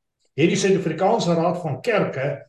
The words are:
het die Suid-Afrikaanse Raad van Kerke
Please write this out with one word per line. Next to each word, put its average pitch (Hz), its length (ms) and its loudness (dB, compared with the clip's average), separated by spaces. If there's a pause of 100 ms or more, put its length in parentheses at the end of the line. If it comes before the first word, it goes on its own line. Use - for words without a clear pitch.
(360)
het 160 140 4
die 202 60 2
Suid-Afrikaanse 180 800 2
Raad 170 280 0
van 143 200 -6
Kerke 147 680 -2